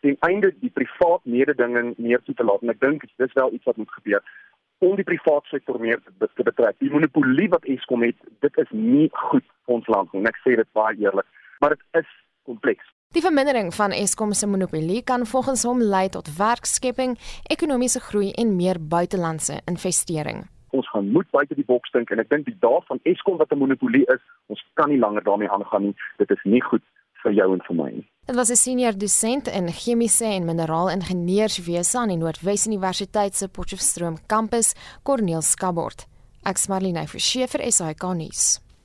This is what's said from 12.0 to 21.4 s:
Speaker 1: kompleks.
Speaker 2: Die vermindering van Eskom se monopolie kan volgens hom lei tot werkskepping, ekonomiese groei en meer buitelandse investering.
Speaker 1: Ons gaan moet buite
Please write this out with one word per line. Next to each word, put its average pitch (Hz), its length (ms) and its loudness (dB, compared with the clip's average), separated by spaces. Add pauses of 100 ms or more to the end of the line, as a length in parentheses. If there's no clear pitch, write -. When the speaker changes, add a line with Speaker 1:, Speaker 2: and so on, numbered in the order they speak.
Speaker 1:
kompleks. 117 400 -4 (280)
Speaker 2:
Die 339 100 0
vermindering 269 520 0
van 202 160 0
Eskom 208 420 -2
se 202 140 -2
monopolie 190 560 -2
kan 247 240 -2
volgens 254 380 -2
hom 247 180 0
lei 190 260 2
tot 151 280 -10
werkskepping, 240 840 -2 (320)
ekonomiese 254 500 0
groei 202 300 -2
en 220 260 0
meer 180 220 0
buitelandse 165 880 -2
investering. - 800 -4 (240)
Speaker 1:
Ons 135 200 -2
gaan 98 200 -2
moet 170 200 2
buite 143 240 0